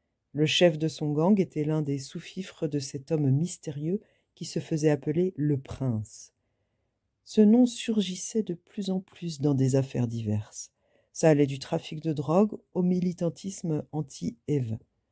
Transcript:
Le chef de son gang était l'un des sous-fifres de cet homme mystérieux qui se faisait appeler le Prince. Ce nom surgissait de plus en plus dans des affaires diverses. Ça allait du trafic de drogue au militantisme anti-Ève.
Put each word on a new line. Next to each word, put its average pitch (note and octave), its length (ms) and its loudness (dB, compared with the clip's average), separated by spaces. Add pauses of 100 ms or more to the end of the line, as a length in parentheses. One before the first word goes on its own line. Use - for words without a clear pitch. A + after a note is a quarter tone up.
(320)
Le D3+ 140 2
chef D#3+ 320 4
de D#3 80 -2
son D3+ 260 -4
gang F3 260 4
était D3+ 260 -2
l'un D#3 180 0
des C#3+ 160 -2
sous-fifres E3 680 -10
de D3 100 -4
cet C3+ 320 -8
homme D3+ 200 2
mystérieux D#3 720 -2 (360)
qui E3+ 80 -12
se E3 160 -6
faisait D#3 280 0
appeler D3+ 480 0
le D3 220 2
Prince. - 720 -6 (920)
Ce - 160 2
nom A3+ 260 8
surgissait G#3 800 -2
de F3 100 -6
plus F#3+ 360 -8
en F#3+ 100 -2
plus E3+ 400 -10
dans D3 140 4
des C3 200 2
affaires C3 320 0
diverses. A2 640 -4 (420)
Ça - 160 2
allait D3 180 6
du C3+ 120 -4
trafic D#3+ 420 -8
de D#3+ 120 -2
drogue D#3 440 2 (160)
au F3+ 100 -2
militantisme F3 1080 -2
anti-Ève. D3 880 -4 (340)